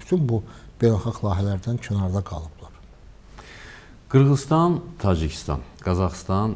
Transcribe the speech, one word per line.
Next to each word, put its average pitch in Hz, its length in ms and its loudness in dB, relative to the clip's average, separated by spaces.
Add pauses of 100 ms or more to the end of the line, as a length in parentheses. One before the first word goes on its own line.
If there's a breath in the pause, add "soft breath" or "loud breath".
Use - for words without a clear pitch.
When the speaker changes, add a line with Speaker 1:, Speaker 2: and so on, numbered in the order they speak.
Speaker 1:
bütün 170 260 0
bu 113 140 0 (380 loud breath)
beynəlxalq 113 440 2
layihələrdən 101 560 -2
kənarda 98 460 -2
qalıb. 80 340 -12
Doğru. - 100 -20 (1400 loud breath)
Speaker 2:
Qırğızıstan, 156 680 4 (180)
Tacikistan, 78 640 0 (200)
Qazaxıstan, 95 760 0